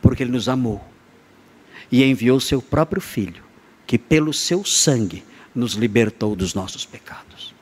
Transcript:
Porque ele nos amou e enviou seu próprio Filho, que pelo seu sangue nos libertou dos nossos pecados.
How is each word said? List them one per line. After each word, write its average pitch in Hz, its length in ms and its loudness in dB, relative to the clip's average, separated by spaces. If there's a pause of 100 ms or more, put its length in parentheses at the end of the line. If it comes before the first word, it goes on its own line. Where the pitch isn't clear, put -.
Porque 135 220 2
ele 123 80 -2
nos 117 160 -2
amou 123 360 -2 (1080)
e 123 120 6
enviou 131 360 4
seu 131 220 -2
próprio 160 400 -2
Filho, 90 420 -8 (420)
que 120 120 0
pelo 156 340 2
seu 196 320 -2
sangue 110 640 0 (280)
nos 117 200 -2
libertou 107 640 0
dos 90 180 -4
nossos 95 320 -8
pecados. - 760 -20